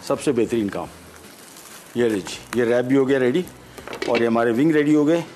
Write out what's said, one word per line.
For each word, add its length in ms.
सबसे 240
बेहतरीन 360
काम। 200
ये 120
लीजिए, 300
ये 80
रैप 200
भी 120
हो 100
गया 120
रेडी 260
और 100
ये 60
हमारे 260
विंग 200
रेडी 220
हो 100
गए 200